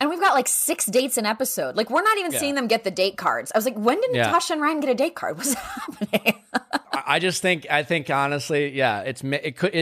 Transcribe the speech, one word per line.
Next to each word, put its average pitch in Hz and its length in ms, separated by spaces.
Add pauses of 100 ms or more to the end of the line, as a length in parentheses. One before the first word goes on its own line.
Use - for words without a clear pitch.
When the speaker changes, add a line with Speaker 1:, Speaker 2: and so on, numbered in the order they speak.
Speaker 1:
And 285 100
we've 339 100
got, 359 140
like, 262 140
six - 380
dates 254 300
an 214 100
episode. 208 500
Like, 220 120
we're 302 140
not 427 160
even 349 140
Speaker 2:
Yeah. 262 80
Speaker 1:
seeing 285 160
them 254 100
get 220 160
the 190 80
date 185 260
cards. 117 380
I 220 40
was 214 60
like, 240 140
"When 247 220
did 494 140
Speaker 2:
Yeah. - 120
Speaker 1:
Natasha 349 280
and 302 80
Ryan 302 180
get 285 100
a 247 60
date 269 180
card? - 220
<laughs> - 20
What's 262 160
happening?" - 880 (500)
Speaker 2:
I, - 140
I 147 140
just 180 200
think, 180 300
I 147 140
think 165 260
honestly, 143 640
yeah, 117 280
it's 127 200
mi-, 139 200
it 143 140
could, 180 180
it - 80